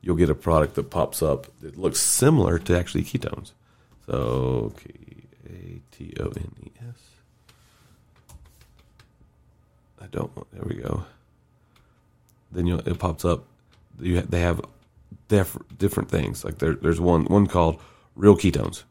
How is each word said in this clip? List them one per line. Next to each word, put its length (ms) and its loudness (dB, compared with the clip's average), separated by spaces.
you'll 140 0
get 160 4
a 40 2
product 400 2
that 140 -4
pops 320 -2
up 260 -2
that 160 -16
looks 220 -2
similar 600 4
to 180 2
actually 260 -2
ketones. 480 -8
So, 680 -2
K 80 -20
A 340 -18
T 240 -16
O 100 -4
N 340 -10
E 80 -20
S. 60 -18
I 60 -18
don't 280 -8
want, 160 -16
there 140 -14
we 100 -6
go. 300 -6
Then 160 -4
you'll, 120 0
it 200 -4
pops 260 -4
up. 200 0
You 200 0
ha-, 100 -6
they 120 0
have 200 0
def-, 300 2
different 320 0
things. 360 -4
Like 140 -8
there, 160 0
there's 260 0
one, 240 4
one 220 4
called 320 2
Real 220 8
Ketones 540 0